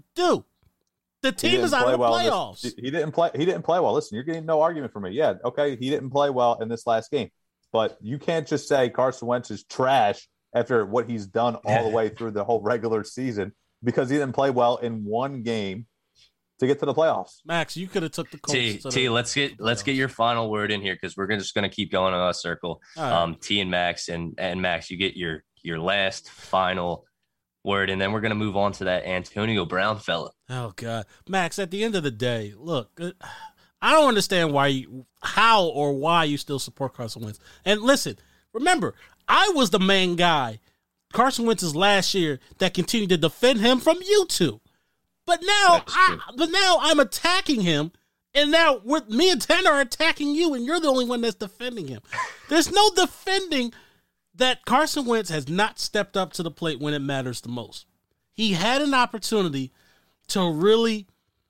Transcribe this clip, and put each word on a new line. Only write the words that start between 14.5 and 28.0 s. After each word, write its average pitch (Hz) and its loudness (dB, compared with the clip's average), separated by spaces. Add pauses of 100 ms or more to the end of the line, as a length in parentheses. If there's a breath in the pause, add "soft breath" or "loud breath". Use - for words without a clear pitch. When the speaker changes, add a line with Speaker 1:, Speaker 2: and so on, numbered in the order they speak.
Speaker 2:
in 113 -6
one 123 -4
game 110 -4 (760 soft breath)
to 131 0
get 139 2
to 151 -4
the 147 0
playoffs. 143 0
Speaker 1:
Max, 165 -4
you 185 -8
coulda 170 -4
took - -10
the 151 -20
Colts - -8
Speaker 3:
T, 113 -2
Speaker 1:
to 131 -12
Speaker 3:
T, 127 0
Speaker 1:
the 123 0
Speaker 3:
let's 120 -2
get, 139 -2
let's 110 -2
get 139 -2
Speaker 1:
playoffs. 135 -2
Speaker 3:
your 131 0
final 117 0
word 104 -2
in 101 -4
here 95 -4
'cause 87 -10
we're 98 -4
gonna, 104 0
just - -8
gonna 101 -2
keep 95 -6
going 92 2
in 90 0
a 90 0
circle. 85 -8 (160 soft breath)
Speaker 1:
All 160 -8
right. 135 -2
Speaker 3:
Um, 85 0
T 104 -4
and 92 -4
Max, 87 -2
and, 85 -6
and 92 -6
Max, 85 -4
you 90 -12
get 92 -2
your, 82 -8 (200)
your 82 -8
last 95 -2
final 92 -4 (580)
word, 98 -2
and 95 -2
then 98 -2